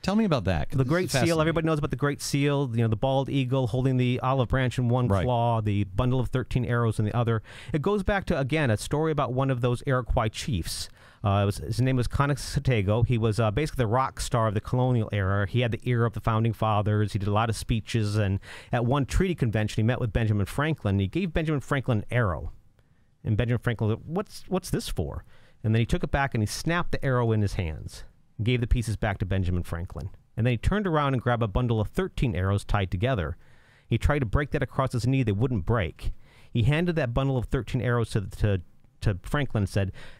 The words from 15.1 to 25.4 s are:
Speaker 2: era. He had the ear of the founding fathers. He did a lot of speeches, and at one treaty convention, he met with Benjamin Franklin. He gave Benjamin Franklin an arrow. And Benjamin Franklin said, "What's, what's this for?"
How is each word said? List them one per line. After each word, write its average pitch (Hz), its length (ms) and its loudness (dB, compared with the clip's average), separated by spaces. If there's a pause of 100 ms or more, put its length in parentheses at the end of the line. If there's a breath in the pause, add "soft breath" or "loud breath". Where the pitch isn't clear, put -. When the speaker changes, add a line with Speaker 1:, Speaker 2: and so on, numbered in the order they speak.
Speaker 2:
era. 101 340 2
He 117 140 0
had 120 140 0
the 113 100 -8
ear 120 220 2
of 113 80 0
the - 80 -8
founding 113 320 2
fathers. 104 580 2
He 107 80 -2
did 101 80 -2
a 104 60 0
lot 113 160 2
of 110 80 0
speeches, 107 580 -2
and 98 240 2 (320 loud breath)
at 123 140 0
one 135 200 2
treaty 180 300 2
convention, 110 460 0
he 107 40 2
met 123 140 2
with 123 140 -4
Benjamin 107 320 2
Franklin. 139 520 0
He 98 100 2
gave 165 260 -2
Benjamin 156 260 0
Franklin 131 380 0
an 104 120 -4
arrow. 107 440 -2 (680 soft breath)
And 110 140 0
Benjamin 117 240 0
Franklin 113 300 -2
said, 110 160 -2
"What's, - 420 -8
what's - 220 -4
this - 180 -4
for?" - 380 -6 (360 soft breath)